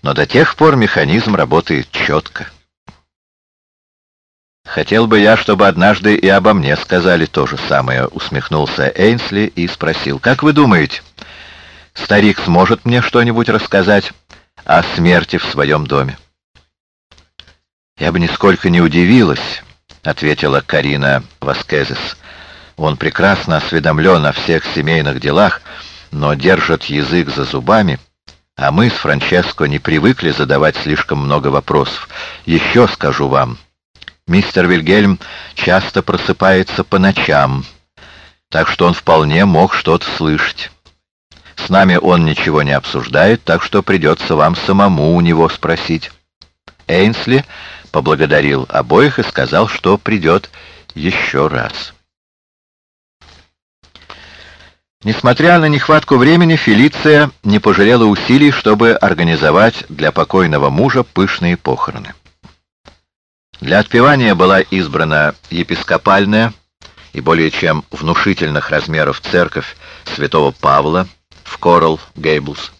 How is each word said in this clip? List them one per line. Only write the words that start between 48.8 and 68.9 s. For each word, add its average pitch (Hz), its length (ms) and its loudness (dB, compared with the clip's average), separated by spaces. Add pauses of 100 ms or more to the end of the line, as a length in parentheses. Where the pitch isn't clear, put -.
и 110 40 -2
сказал, 73 440 -2
что 101 300 -2
придет 95 520 0 (440)
еще 76 560 -4
раз. 58 440 -8 (3000)
Несмотря 127 560 2
на 156 60 2
нехватку 147 520 2
времени, 165 380 4
Фелиция 147 760 4 (120)
не 104 160 2
пожалела 107 460 4
усилий, 131 460 4
чтобы 113 420 2
организовать 85 960 2
для 76 220 -2
покойного 76 580 0
мужа 120 340 0
пышные 95 520 -2
похороны. - 580 -6 (1500)
Для 90 180 2
отпевания 120 560 2
была 92 260 4
избрана 78 720 -2 (140)
епископальная 101 1040 -2 (600)
и 69 80 -10
более 80 300 0
чем 78 400 -4
внушительных 80 800 -4
размеров 76 520 -2